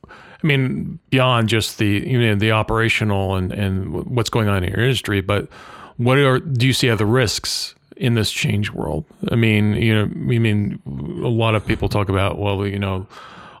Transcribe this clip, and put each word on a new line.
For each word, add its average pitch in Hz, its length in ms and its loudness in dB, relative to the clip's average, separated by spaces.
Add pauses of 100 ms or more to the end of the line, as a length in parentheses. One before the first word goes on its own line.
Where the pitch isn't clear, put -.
I - 380 -10
mean, 135 520 0 (100)
beyond 127 400 4
just 110 280 0
the, - 80 0 (200)
you 131 140 0
know, 113 160 4
the 107 160 2
operational 107 840 0
and, 92 160 -2
and 95 340 -2
w-, 87 200 -6
what's 123 240 -2
going 110 200 0
on 98 140 2
in 92 80 -2
your 101 100 -2
industry, 107 400 0
but 98 260 -2 (500)
what 127 200 4
are, 131 220 4
do 127 280 0
you 131 60 4
see 127 160 2
are 113 60 4
the 107 100 0
risks - 720 0 (220)
in 120 180 2
this 107 160 0
change 104 400 -2
world? 78 340 -4 (260)
I - 40 2
mean, 107 400 4
you 117 180 2
know, 107 100 2
I 120 360 -2
mean, 104 460 0
a - 440 -6
lot 113 260 2
of 104 100 -2
people 107 220 0
talk 101 220 0
about, 95 300 0
well, 101 260 -2
you 101 140 -4
know, 95 280 -4 (540)